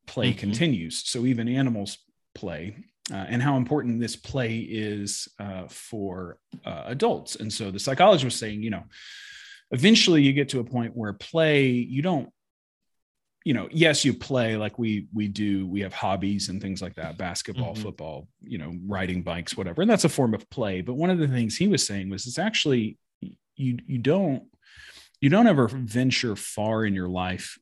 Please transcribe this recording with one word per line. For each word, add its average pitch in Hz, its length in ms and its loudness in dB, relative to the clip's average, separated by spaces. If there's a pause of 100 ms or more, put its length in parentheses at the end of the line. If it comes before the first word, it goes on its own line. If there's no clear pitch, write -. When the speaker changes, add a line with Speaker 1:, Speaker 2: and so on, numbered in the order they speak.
Speaker 1:
play 123 240 0
Speaker 2:
Mm-hmm. - 100 -2
Speaker 1:
continues. 107 640 0
So 120 200 -2
even 117 220 0
animals 120 500 -2 (360)
play, 90 420 -10 (360)
uh, 95 160 -8
and 120 120 -2
how 139 160 4
important 123 440 0
this 113 160 -4
play 113 420 -4
is, 104 680 -6 (100)
uh, 95 300 -10
for, 92 680 -10 (260)
uh, 82 220 -10
adults. 143 500 -2
And 107 160 -8
so 101 180 -6
the 95 80 -8
psychologist 147 460 6
was 120 100 -2
saying, 107 280 -6
you 113 80 -2
know, 87 120 -6 (880)
eventually 160 520 8
you 139 100 8
get 139 180 2
to 131 100 0
a 113 40 -4
point 117 320 -4
where 107 160 -4
play, 147 560 2
you 123 340 0
don't, 165 280 -2 (1120)
you 160 100 2
know, 98 160 -2
yes, 160 340 4
you 131 80 4
play 117 440 0
like 107 200 -4
we, 107 380 -2
we 104 140 0
do. 98 400 -2
We 98 140 -2
have 95 120 -6
hobbies 101 540 -2
and 95 120 -6
things 98 220 -6
like 87 140 -10
that, 82 200 -8
basketball, 92 580 -6
Speaker 2:
Mm-hmm. 107 100 -8
Speaker 1:
football, 78 420 -10 (140)
you 113 180 -10
know, 80 140 -8 (140)
riding 92 360 -2
bikes, 85 340 -6
whatever. 92 260 -2
And 220 80 4
that's 202 140 4
a 165 40 4
form 120 260 2
of - 160 -8
play. 98 300 -4
But 123 140 -6
one 165 160 2
of 180 80 2
the 151 100 2
things 120 280 0
he 190 120 2
was 175 180 2
saying 98 240 -6
was 92 160 -6
it's 123 140 -6
actually, 131 580 0 (240)
you, - 640 -6
you 131 120 -4
don't, 147 440 2 (800)
you 143 100 6
don't 220 160 8
ever 143 220 6
venture 123 680 0
far 110 480 -2
in 104 80 2
your 92 160 -2
life 90 540 -4